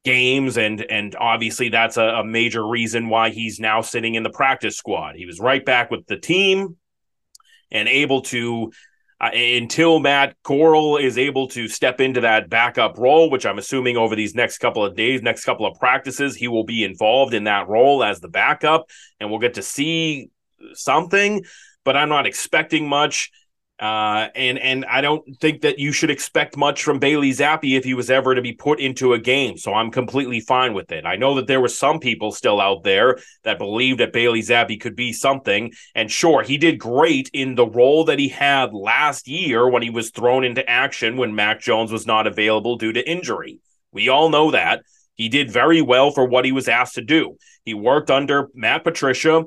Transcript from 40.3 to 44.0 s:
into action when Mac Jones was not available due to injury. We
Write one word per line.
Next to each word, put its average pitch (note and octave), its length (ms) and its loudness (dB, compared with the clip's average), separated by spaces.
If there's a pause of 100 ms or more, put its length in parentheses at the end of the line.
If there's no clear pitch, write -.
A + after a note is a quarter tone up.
into B2 240 -4
action B2 480 -2
when A2+ 180 -2
Mac G#2+ 240 0
Jones A2 320 -2
was A2 160 -6
not A2 200 2
available A2 500 0
due A2+ 160 -4
to A#2+ 120 -4
injury. B2 540 -8 (320)
We G#2 160 -4